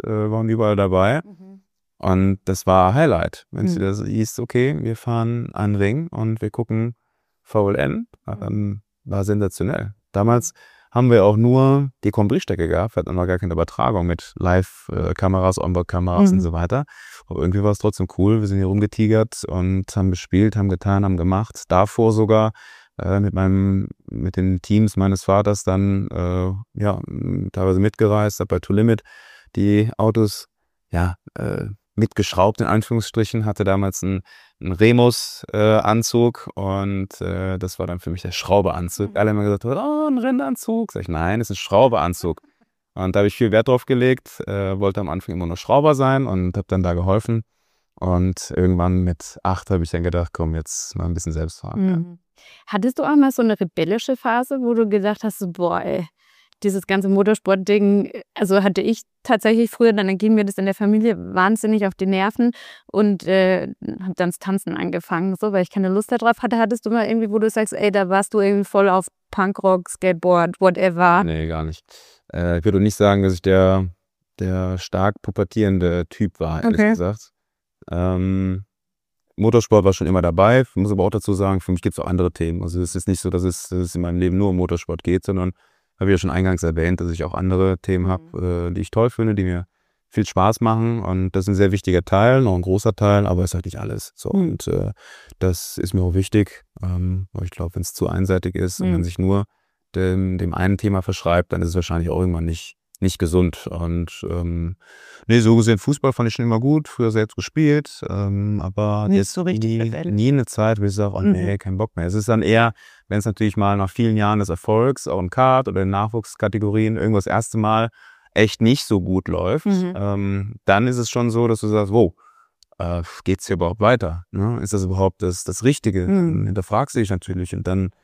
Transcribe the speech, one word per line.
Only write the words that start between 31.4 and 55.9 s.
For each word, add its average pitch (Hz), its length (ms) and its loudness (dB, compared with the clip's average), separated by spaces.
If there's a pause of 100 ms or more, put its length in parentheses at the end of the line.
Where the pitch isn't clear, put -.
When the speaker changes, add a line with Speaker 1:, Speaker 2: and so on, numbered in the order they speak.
Speaker 1:
mitgeschraubt, 104 640 0
in 113 80 0
Anführungsstrichen, 110 800 -2
hatte 104 180 -4
damals 95 400 0
einen, 95 160 -2 (400)
einen 92 140 -6
Remus, 120 800 2
äh, - 40 -4 (200)
Anzug 117 800 0
und, 98 640 -6
äh, 92 360 -4
das 90 220 -8
war 90 80 -6
dann 87 120 -8
für - 100 -10
mich 92 120 -6
der 90 120 -8
Schrauberanzug. 92 800 0
Speaker 2:
Mhm. - 60 -6
Speaker 1:
Alle 107 120 2
haben 104 100 0
gesagt, 104 240 -2
„Oh, 285 440 -4
ein 269 100 0
Rennanzug.“ 247 760 -4
Sag 95 120 -8
ich, - 40 -10
„Nein, 87 320 -2
das 117 100 -4
ist 101 60 -6
ein - 40 -10
Schrauberanzug.“ 92 840 2 (540)
Und 95 200 -4
da 101 60 4
hab 101 60 4
ich - 80 -2
viel 113 180 2
Wert 117 160 4
drauf 127 160 2
gelegt, 127 600 0
äh, 95 320 -4
wollte 98 220 0
am 92 80 -4
Anfang 87 280 -6
immer 90 100 -4
nur 82 100 -4
Schrauber 147 400 2
sein 135 320 2
und 90 300 -2
hab 98 100 -6
dann 95 160 0
da 87 120 0
geholfen. 107 480 0 (540)
Und 90 560 0
irgendwann 90 520 2
mit - 380 -6
acht 92 260 -2
hab 95 120 2
ich 85 80 -4
dann 85 140 -4
gedacht, 87 300 -2
„Komm, 80 200 -2
jetzt - 440 -8
mal - 80 -4
ein 87 80 -2
bisschen 82 180 -6
selbst 80 300 -6
fahren“, 190 260 -4
ja. 185 80 0
Speaker 2:
Mhm. 175 240 -6 (480)
Hattest 214 320 -2
du 285 40 -2
auch 294 120 2
mal 277 160 6
so 254 100 -2
eine 220 160 2
rebellische 196 600 -2
Phase, 254 420 -2
wo 240 140 0
du 220 160 2
gedacht 208 340 0
hast, 214 160 -6
so, 190 100 -6
„Boah, 170 320 -2
ey, 165 240 -4 (580)